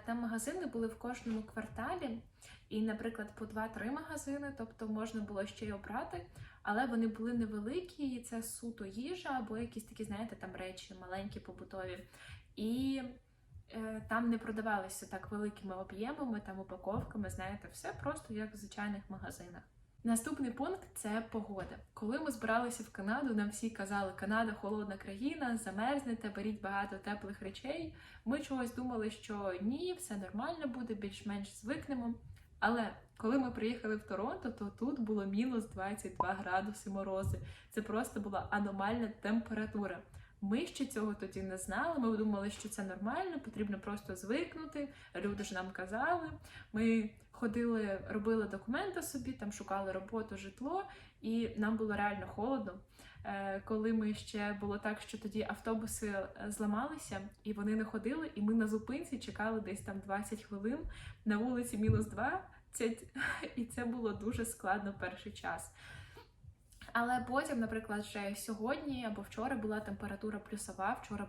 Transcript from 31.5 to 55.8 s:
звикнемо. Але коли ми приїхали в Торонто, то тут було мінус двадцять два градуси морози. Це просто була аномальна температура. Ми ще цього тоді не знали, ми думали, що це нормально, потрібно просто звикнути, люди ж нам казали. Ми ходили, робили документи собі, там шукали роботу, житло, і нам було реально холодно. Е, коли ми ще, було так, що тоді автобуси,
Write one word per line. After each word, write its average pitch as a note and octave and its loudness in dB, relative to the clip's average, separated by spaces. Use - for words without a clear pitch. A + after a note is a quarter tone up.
звикнемо. A#3+ -2
Але A3+ 6
коли B3 6
ми B3+ 4
приїхали A3 2
в G#3+ -2
Торонто, A#3+ -2
то A3+ -4
тут C4+ 2
було G#3+ 4
мінус A3 4
двадцять F#3+ -4
два F#3+ 4
градуси G3 0
морози. G3 0
Це G#3+ 0
просто G#3+ 0
була G3 0
аномальна G3+ 2
температура. G#3+ 0
Ми A3+ 4
ще - 0
цього G#3+ 0
тоді F#3+ -4
не F#3+ -2
знали, C4+ 2
ми A3+ 6
думали, G#3 4
що - -6
це G#3 -2
нормально, B3 0
потрібно G#3 -2
просто G#3 -4
звикнути, C#4+ -2
люди G3+ 0
ж G3+ -4
нам F#3+ -2
казали. C#4 2
Ми A3 6
ходили, A3 4
робили A3 4
документи D4+ 0
собі, B3+ -2
там G3+ -4
шукали G3 0
роботу, G3 -2
житло, B3+ -2
і A3+ 2
нам G#3+ 4
було G#3+ 2
реально G3+ 2
холодно. G#3+ 0
Е, G3 -2
коли A3 4
ми G#3+ 4
ще, G#3 0
було G3+ 0
так, G#3 0
що - -8
тоді G#3+ 0
автобуси, A3 0